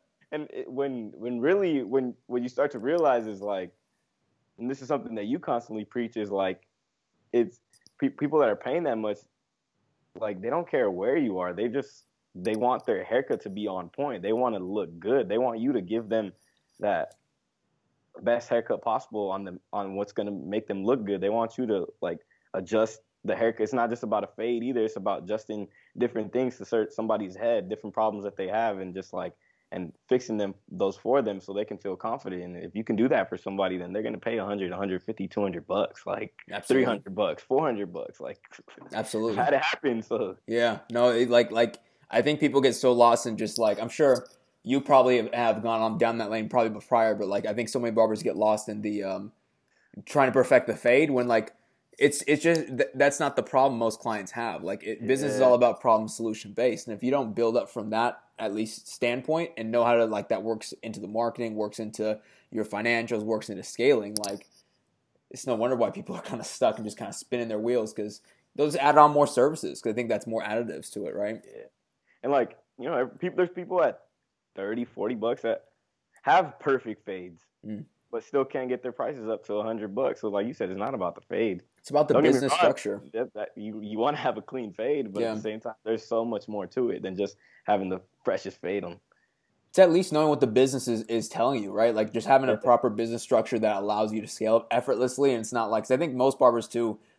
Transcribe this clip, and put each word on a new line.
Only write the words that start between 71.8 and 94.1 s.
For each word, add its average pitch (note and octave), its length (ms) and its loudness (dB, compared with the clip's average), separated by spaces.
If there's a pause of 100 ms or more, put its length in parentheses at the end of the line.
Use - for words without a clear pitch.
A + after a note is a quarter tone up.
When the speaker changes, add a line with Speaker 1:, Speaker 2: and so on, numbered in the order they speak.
Speaker 1:
And, C3 100 -2
like, B2+ 260 0 (200)
you B2+ 80 -8
know, E3 100 -2
every, B2+ 220 -2
peop-, F3+ 180 -4
there's F3 140 2
people F3+ 320 -2
at - 200 0 (540)
thirty, A2 280 -4
forty A#2+ 320 -6
bucks A#2 260 -2
that - 240 -4 (560)
have D#3+ 380 2
perfect B2 460 -2
fades, F2+ 400 -12 (200)
Speaker 2:
Mm. G#2+ 200 -10 (240)
Speaker 1:
but A2+ 140 -6
still C#3 200 0
can't C3 240 -4
get B2 140 -2
their B2 100 -6
prices A#2+ 360 -6
up A2 180 -4
to G#2 100 -4
a G#2 80 0
hundred G#2+ 300 -4
bucks. C3 280 -2
So, A2 80 -4
like G2+ 160 0
you B2 80 -8
said, F#2+ 160 -4
it's F#2 80 -8
not A#2+ 160 -4
about F#2 220 -4
the F2+ 60 -18
fade. F#2+ 400 -2 (160)
Speaker 2:
It's - 120 -20
about D3 180 4
the C3+ 60 4
Speaker 1:
Don't B2+ 80 6
get - 60 6
me C3 60 6
Speaker 2:
business C3 180 2
Speaker 1:
wrong. - 60 2
Speaker 2:
structure. A#2+ 440 0 (120)
Speaker 1:
That, B2 200 -4
that, G#2 220 -8
you, G#2+ 260 -10
you G#2+ 160 -6
wanna C#3+ 200 0
have B2 200 -2
a G#2 40 -10
clean A#2+ 300 -10
fade, B2 400 -2
but G#2 120 -2
at A2+ 40 0
Speaker 2:
Yeah. A2 60 -2
Speaker 1:
the G#2+ 60 -6
same A2 200 -6
time, A2+ 140 -10 (100)
there's A2 220 -2
so A2+ 180 0
much A#2 240 -6
more G#2 200 -6
to A#2+ 220 -2
it - 120 -6
than F#2 140 -8
just G2 200 -4 (300)
having G2 220 0
the F#2 120 -4 (240)
freshest F#2+ 360 -4
fade F#2 240 -4
on. F2 160 -14 (680)
Speaker 2:
It's - 80 2
at F3+ 120 10
least F3+ 220 2
knowing D#3 160 4
what C#3+ 120 2
the C3+ 60 6
business B2+ 400 4
is, A2+ 180 0
is A2+ 260 -2
telling A#2+ 320 0
you, G2 100 -8
right? A2 220 4
Like, G#2+ 180 0
just A2+ 140 -2
having C3+ 240 6
a - 20 4
Speaker 1:
Yeah. G#2+ 40 2
Speaker 2:
proper A#2+ 340 4
business A2+ 320 -4
structure A#2 360 2
that G#2+ 240 2
allows G#2+ 300 0